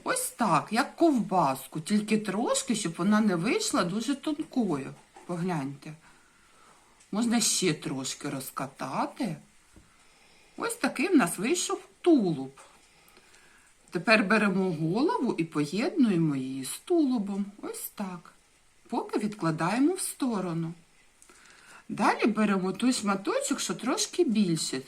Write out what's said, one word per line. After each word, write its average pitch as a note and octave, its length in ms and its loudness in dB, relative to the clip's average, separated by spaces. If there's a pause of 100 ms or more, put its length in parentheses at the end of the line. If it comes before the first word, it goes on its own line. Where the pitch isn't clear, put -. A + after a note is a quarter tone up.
Ось - 260 -2
так, E3 400 0
як A#3 260 -2
ковбаску. F3+ 840 2
Тільки G#3 380 0
трошки, A3+ 560 -2
щоб E3+ 240 -4
вона G#3 220 4
не G#3 160 4
вийшла A#3+ 480 0
дуже A3+ 300 -2
тонкою. G#3 800 -4 (320)
Погляньте. D#3+ 640 -4 (1200)
Можна A3+ 280 2
ще F3 340 0
трошки C#3+ 540 -8
розкатати. D#3 1080 -6 (1200)
Ось A#4 180 -4
такий C#4 340 -2
в G4 80 6
нас F3+ 220 4
вийшов F4 420 -2 (200)
тулуб. E3+ 520 2 (1400)
Тепер G#3 340 4
беремо F#3+ 480 2
голову A3 640 0
і E3 60 0
поєднуємо F3+ 920 2
її C3 280 -6
з - 140 -8
тулубом. A3 680 0 (160)
Ось A4 320 -10
так. F#3 380 -12 (560)
Поки - 300 -4
відкладаємо G#3 760 0
в F#4 60 -8
сторону. F3 720 -4 (1160)
Далі D#4+ 380 2
беремо G3+ 460 2
той B3 200 0
шматочок, B3 680 -2
що - 140 -4
трошки D#4+ 500 -2
більше. F#3 640 2